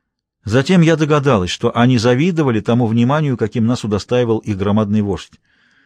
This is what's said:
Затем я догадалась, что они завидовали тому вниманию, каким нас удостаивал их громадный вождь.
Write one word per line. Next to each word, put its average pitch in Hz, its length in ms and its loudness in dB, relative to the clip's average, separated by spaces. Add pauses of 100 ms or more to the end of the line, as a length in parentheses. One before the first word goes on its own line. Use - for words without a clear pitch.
(440)
Затем 135 360 2
я 160 160 4
догадалась, 143 540 0
что - 260 -4
они 120 220 2
завидовали 127 640 0
тому 117 260 0
вниманию, 123 500 0
каким 110 300 -2
нас 120 160 -2
удостаивал 113 560 -2
их 107 180 -6
громадный 104 460 0
вождь. 98 380 -8 (460)